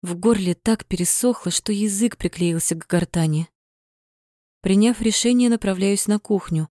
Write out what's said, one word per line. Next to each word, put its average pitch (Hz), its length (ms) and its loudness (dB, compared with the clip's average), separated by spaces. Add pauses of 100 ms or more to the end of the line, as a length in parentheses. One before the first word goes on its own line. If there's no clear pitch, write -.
В 175 140 -6
горле 185 400 2
так - 320 0
пересохло, 190 640 0
что - 220 -4
язык 208 460 0
приклеился 165 580 -2
к 160 100 -14
гортани. 165 640 0 (1120)
Приняв 208 400 2
решение, 240 500 2
направляюсь 196 560 0
на 208 140 0
кухню 170 540 -2